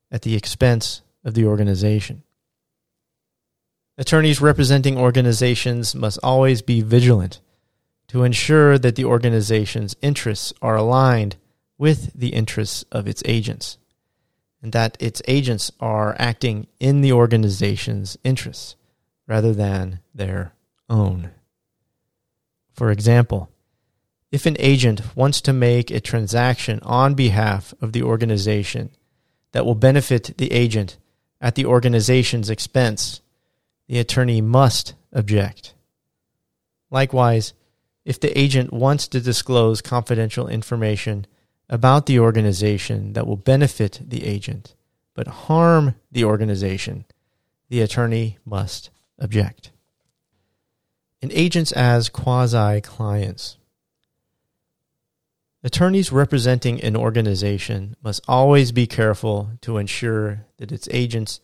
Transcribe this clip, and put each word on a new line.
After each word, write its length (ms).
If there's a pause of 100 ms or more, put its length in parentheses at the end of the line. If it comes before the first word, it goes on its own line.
(120)
at 100
the 140
expense 640 (220)
of 100
the 120
organization. 800 (1700)
Attorneys 420
representing 580
organizations 960
must 300
always 380
be 200
vigilant 600 (640)
to 160
ensure 540
that 180
the 100
organization's 960
interests 600
are 140
aligned 600 (420)
with 360
the 160
interests 640
of 160
its 180
agents, 520 (840)
and 100
that 280
its 280
agents 520
are 400
acting 480 (120)
in 220
the 100
organization's 1120
interests, 520 (560)
rather 220
than 480 (120)
their 400 (360)
own. 420 (1400)
For 180
example, 580 (800)
if 160
an 140
agent 560
wants 260
to 120
make 360
a 120
transaction 800
on 300
behalf 640
of 140
the 100
organization 840 (640)
that 120
will 240
benefit 480
the 140
agent 460 (420)
at 160
the 100
organization's 840
expense, 720 (640)
the 120
attorney 420
must 540 (180)
object. 640 (1120)
Likewise, 640 (500)
if 160
the 180
agent 360
wants 340
to 140
disclose 600
confidential 680
information 760 (440)
about 360
the 140
organization 920
that 120
will 120
benefit 680
the 200
agent, 500 (380)
but 140 (200)
harm 480 (160)
the 140
organization, 800 (640)
the 100
attorney 640
must 460 (300)
object. 520 (1500)
And 100
agents 400
as 380
quasi-clients. 1500 (2000)
Attorneys 480
representing 720
an 140
organization 1080
must 260
always 440
be 160
careful 640 (100)
to 160
ensure 680 (100)
that 140
its 200
agents 520